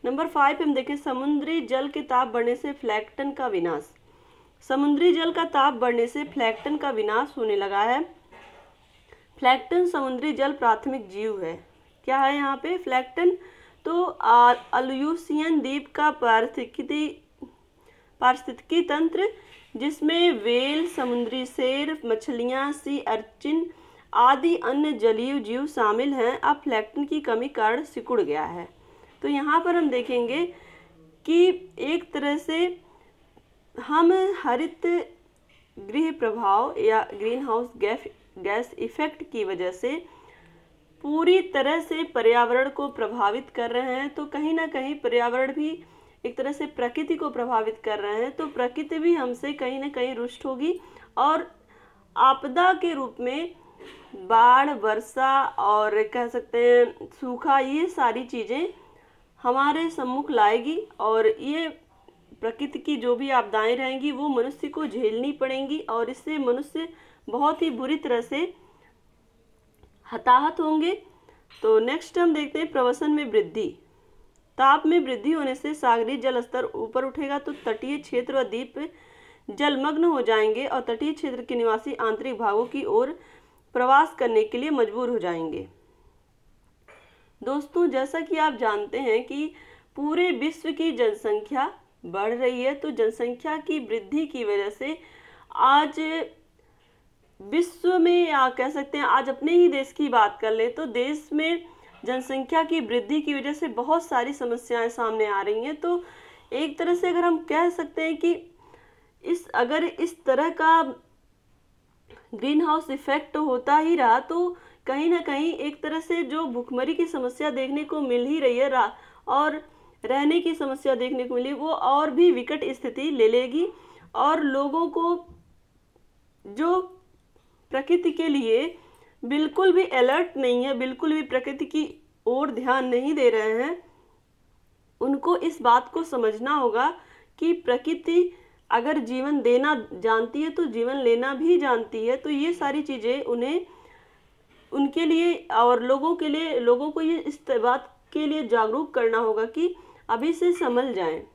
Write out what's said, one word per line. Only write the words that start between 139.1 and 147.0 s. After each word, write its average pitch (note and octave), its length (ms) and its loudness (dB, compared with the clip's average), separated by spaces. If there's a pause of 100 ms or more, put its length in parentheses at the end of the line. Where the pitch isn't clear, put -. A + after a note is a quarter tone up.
देना B3+ 340 4 (180)
जानती A3+ 480 0
है D#4+ 80 -2
तो E4+ 160 -2
जीवन A#3+ 320 -2
लेना B3 360 2
भी E4 240 4
जानती A3+ 500 0
है। B3+ 100 0
तो C4 120 -8
ये D4+ 240 0
सारी D4 280 -2
चीज़ें C4 420 -2
उन्हें, C4 420 -2 (1080)
उनके C#4 340 0
लिए E4 280 4 (180)
और A#3+ 320 4
लोगों C#4 320 2
के D#4 140 -4
लिए, D#4 300 -2
लोगों B3 320 2
को D#4+ 100 -4